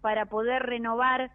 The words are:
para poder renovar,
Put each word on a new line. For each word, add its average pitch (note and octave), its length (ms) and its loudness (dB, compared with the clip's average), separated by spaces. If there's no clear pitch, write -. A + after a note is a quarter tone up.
para G#3+ 240 0
poder A#3 380 0
renovar, B3 720 0